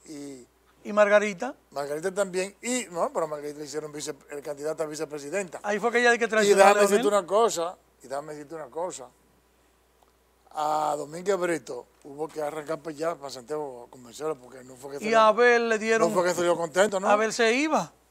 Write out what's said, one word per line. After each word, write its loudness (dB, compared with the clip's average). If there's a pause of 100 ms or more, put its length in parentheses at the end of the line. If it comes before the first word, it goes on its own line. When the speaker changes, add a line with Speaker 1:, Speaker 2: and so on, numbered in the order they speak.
Speaker 1:
y -14 (400)
Speaker 2:
¿Y -6
Margarita? 2 (160)
Speaker 1:
Margarita -6
también, -4
y, -4
no, -2
pero -2
a -4
Margarita -10
le -10
hicieron -10
vice, -8 (180)
eh, -10
candidata -6
a -2
vicepresidenta. -8
Speaker 2:
Ahí -2
fue 0
que 2
ella 6
dice 2
que 0
Speaker 1:
Y 0
Speaker 2:
traicionó 4
a 10
Speaker 1:
déjame 6
decirte 4
Speaker 2:
Leonel. 2
Speaker 1:
una -2
cosa, 0 (260)
y -20
déjame -8
decirte -14
una -12
cosa. -8 (1500)
A 0
Domínguez -4
Brito -4 (160)
hubo -8
que -10
arrancar -6
para -12
allá, -4
para -12
Santiago, -10
a -20
convencerlo, -8
porque -20
no -20
fue -14
que -10
Speaker 2:
Y -12
Speaker 1:
salió, 4
Speaker 2:
a 8
Abel 4
le 0
dieron, 2
Speaker 1:
no -2
fue 2
que 2
salió 2
contento, 2
¿no? -2
Speaker 2:
Abel 4
se 4
iba. 0 (200)